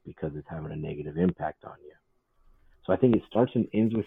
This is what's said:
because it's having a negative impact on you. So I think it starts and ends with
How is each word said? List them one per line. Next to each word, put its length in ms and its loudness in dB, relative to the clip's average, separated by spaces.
because 300 -8
it's 140 -12
having 220 -10
a 60 -10
negative 400 -8
impact 480 -2
on 180 -16
you. 80 -20
So 80 2
I 20 4
think 220 6
it 120 0
starts 240 2
and 200 2
ends 200 2
with 140 -2